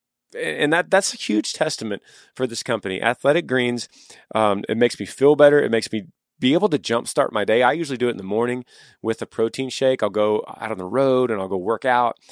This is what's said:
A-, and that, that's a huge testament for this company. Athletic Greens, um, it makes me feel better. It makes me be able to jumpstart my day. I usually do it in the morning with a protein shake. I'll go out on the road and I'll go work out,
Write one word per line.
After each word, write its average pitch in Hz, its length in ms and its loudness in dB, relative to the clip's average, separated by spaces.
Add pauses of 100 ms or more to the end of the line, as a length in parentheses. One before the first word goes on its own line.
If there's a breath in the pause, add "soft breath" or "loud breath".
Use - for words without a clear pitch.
(340)
A-, 151 280 -6
and 151 120 0
that, 175 160 -2
that's 196 240 2
a - 20 -16
huge - 380 -2
testament 113 480 -4 (320 soft breath)
for 127 120 -4
this 117 160 -8
company. 98 380 -4
Athletic 139 460 0
Greens, 123 420 0 (460 loud breath)
um, 104 340 2
it 110 80 -2
makes 117 240 0
me 101 60 -8
feel 143 300 4
better. 147 220 6
It 127 120 0
makes 113 200 -2
me 104 180 -6 (300)
be 127 160 2
able 180 160 2
to 147 80 0
jumpstart - 540 -2
my 104 120 -2
day. 110 180 4
I 127 100 6
usually 143 260 -4
do 120 100 0
it 120 40 -2
in - 40 -6
the 98 60 -12
morning 120 420 -2 (380 soft breath)
with 110 180 -2
a 110 60 -8
protein 117 420 -2
shake. 131 340 0
I'll 104 60 2
go 107 400 0
out - 220 -10
on 104 80 -8
the 92 80 -8
road 127 440 2
and 107 80 -4
I'll 95 100 -6
go 95 100 -2
work 107 260 -4
out, 123 340 0 (140 soft breath)